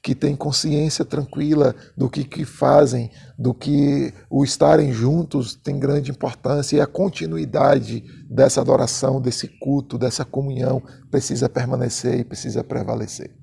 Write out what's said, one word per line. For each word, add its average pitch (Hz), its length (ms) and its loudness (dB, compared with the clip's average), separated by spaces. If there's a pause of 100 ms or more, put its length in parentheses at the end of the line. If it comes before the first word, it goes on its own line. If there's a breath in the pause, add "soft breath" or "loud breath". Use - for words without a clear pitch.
que 139 120 -2
tem 143 220 -2
consciência 147 720 -2
tranquila 147 680 0 (220 loud breath)
do 131 100 0
que, 143 160 -4
que 147 220 -8
fazem, 135 680 4 (280 loud breath)
do 120 160 0
que 143 580 0 (160 loud breath)
o 139 160 2
estarem 151 480 4
juntos 131 640 0
tem 139 240 -6
grande 139 320 0
importância 139 680 -2
e 147 60 4
a 143 40 2
continuidade 143 1160 0 (240 loud breath)
dessa 131 320 4
adoração, 131 640 0
desse 123 260 -4 (100)
culto, 139 380 -4
dessa 127 260 -2
comunhão 127 600 -2 (280 loud breath)
precisa 127 380 0
permanecer 123 720 -2
e 117 40 -4
precisa 117 380 -8
prevalecer. - 680 -6 (120)